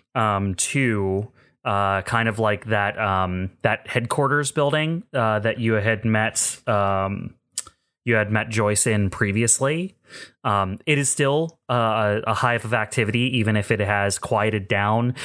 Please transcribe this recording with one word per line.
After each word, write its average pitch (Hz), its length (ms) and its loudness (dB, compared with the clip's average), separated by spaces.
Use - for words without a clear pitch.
um, 101 400 2
to, 107 760 0
uh, 101 380 2
kind 113 260 0
of, 110 100 -2
like, 104 260 0
that, 104 320 0
um, 92 540 0
that 107 260 -2
headquarters 139 640 0
building, 151 520 0
uh, 110 260 2
that 110 200 -2
you 113 140 2
had 110 320 0
met, 110 600 0
um, 98 680 0
you 117 100 2
had 107 160 2
met 110 180 0
Joyce 107 380 0
in 104 220 2
previously. 120 840 0
Um, 101 440 0
it 151 100 2
is 139 100 0
still, 147 520 0
uh, 110 560 2
a, 113 60 0
a - 20 2
hive 120 320 0
of 110 80 -4
activity, 117 640 0
even 107 180 2
if 104 140 0
it 110 120 0
has 101 360 0
quieted 104 500 0
down. 110 460 0